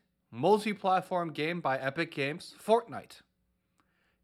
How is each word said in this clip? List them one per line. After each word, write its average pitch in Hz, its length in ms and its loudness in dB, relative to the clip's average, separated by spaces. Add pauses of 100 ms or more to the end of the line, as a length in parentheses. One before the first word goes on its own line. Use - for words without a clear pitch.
(300)
multi-platform 185 1000 0
game 160 280 -4
by 135 180 0
Epic 139 340 -4
Games, 147 420 -6 (100)
Fortnite, 208 560 0 (1040)